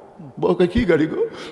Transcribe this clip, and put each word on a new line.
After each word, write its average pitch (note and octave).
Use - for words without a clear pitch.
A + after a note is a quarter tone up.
বউ F3+
কয়, F3+
"কি A#3
গাড়ি E3
গো?" A4